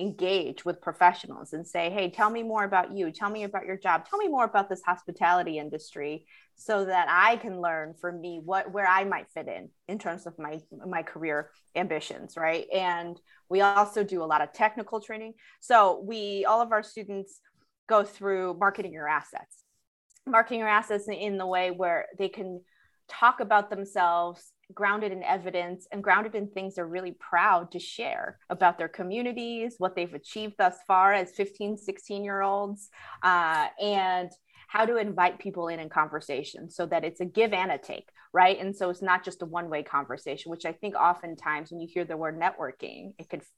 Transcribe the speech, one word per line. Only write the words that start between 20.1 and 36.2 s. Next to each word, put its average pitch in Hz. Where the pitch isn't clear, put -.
marketing 226
your 220
assets 208
in, 208
in 196
the 190
way 185
where 175
they 196
can 185
talk 247
about 202
themselves, 175
grounded 208
in 185
evidence 180
and 196
grounded 214
in 208
things 190
they're 175
really 180
proud 175
to 175
share -
about 175
their 165
communities, 233
what 180
they've 175
achieved 214
thus 185
far 196
as 180
fifteen, 208
sixteen-year-olds, 202
uh, 165
and 185
how 214
to 233
invite 180
people 175
in, 165
in 156
conversation 151